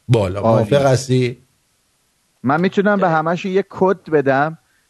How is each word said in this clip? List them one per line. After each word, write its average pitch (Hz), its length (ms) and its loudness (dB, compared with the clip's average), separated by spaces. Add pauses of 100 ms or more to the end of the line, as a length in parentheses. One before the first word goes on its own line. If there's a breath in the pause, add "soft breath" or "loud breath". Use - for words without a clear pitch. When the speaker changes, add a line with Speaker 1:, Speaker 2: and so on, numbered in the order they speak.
Speaker 1:
بالا. 101 320 0
Speaker 2:
عالی. 113 160 2
Speaker 1:
موافق 135 300 2
هستی؟ 123 520 0 (1040)
Speaker 2:
من 143 180 0
می‌تونم 202 380 0
به 185 100 2
همه‌شون 165 420 -2
یه 190 180 -2
کد 185 400 -2
بدم 143 480 0 (320)